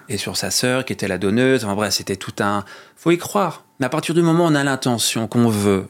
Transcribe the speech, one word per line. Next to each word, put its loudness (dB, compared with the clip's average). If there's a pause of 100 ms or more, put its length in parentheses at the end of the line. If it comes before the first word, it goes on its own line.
Et -6
sur -6
sa -4
sœur, 0
qui -8
était -6
la -2
donneuse. 2
Enfin -2
bref, 0
c'était -4
tout -12
un, 0 (320)
faut 0
y 2
croire. -4 (140)
Mais -2
à -2
partir -2
du 4
moment 4
où 4
on 4
a 2
l'intention, 0
qu'on 2
veut, 2